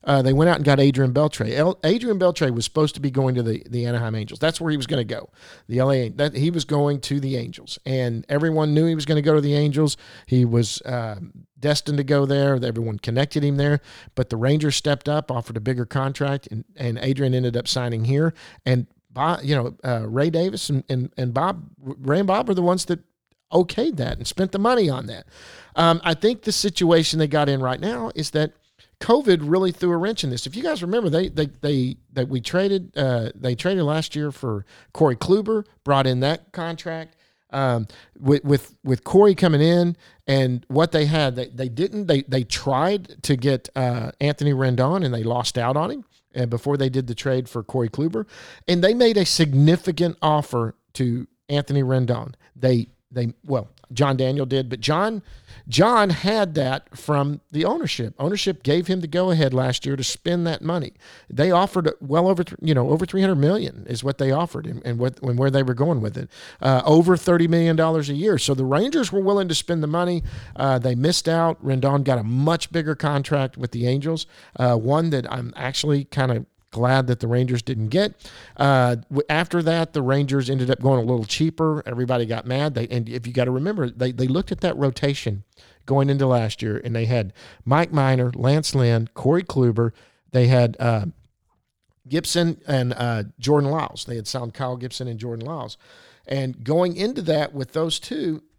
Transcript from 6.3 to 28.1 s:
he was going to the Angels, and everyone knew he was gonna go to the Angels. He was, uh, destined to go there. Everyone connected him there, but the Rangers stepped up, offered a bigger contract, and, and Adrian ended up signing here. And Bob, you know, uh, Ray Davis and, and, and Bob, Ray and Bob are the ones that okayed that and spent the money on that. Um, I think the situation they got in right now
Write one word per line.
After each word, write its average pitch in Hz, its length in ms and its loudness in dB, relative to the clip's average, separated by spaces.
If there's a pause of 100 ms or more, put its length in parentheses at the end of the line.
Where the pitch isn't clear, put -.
he 151 160 0
was 165 140 -4
going 143 360 0
to 139 180 -4
the 135 180 -4
Angels, - 480 -10
and 123 420 -2
everyone 151 460 0
knew 156 120 4
he 165 100 0
was 147 100 -4
gonna 151 160 2
go 156 140 4
to 151 60 4
the 143 140 0
Angels. 147 400 2 (300)
He 127 180 4
was, 117 380 0
uh, 113 380 -8 (400)
destined 147 380 -2
to 143 60 0
go 139 220 2
there. 139 360 2
Everyone 113 380 -4
connected 139 420 -2
him 143 140 2
there, 143 240 2 (360)
but - 140 -2
the 117 60 -4
Rangers 143 400 2
stepped 143 320 -2
up, 151 240 -2
offered 117 240 -6
a 110 60 -6
bigger 123 240 -2
contract, 139 640 -4
and, 113 140 -8 (100)
and 120 260 -4
Adrian 131 320 0
ended 123 220 0
up 120 140 -4
signing 120 340 -2
here. 147 300 2 (320)
And 123 200 2 (240)
Bob, 151 340 -2
you 143 120 0
know, 123 260 -2
uh, 117 240 -2
Ray 135 240 0
Davis 180 400 -2
and, 139 200 0
and, 131 260 -2
and 123 180 -2
Bob, 165 300 -2 (160)
Ray 135 400 -2
and 202 80 0
Bob 226 220 0
are 196 40 0
the 180 80 0
ones 175 240 2
that 175 140 -2 (540)
okayed 190 420 2
that - 220 -4
and 117 100 -10
spent 190 240 -2
the 196 80 -4
money 220 300 2
on 127 160 -4
that. 101 200 -14 (520)
Um, 165 260 4
I 165 120 0
think 220 260 0
the 220 100 -2
situation 165 640 2
they 156 100 2
got 147 200 2
in 135 140 0
right 127 180 -2
now 226 340 -6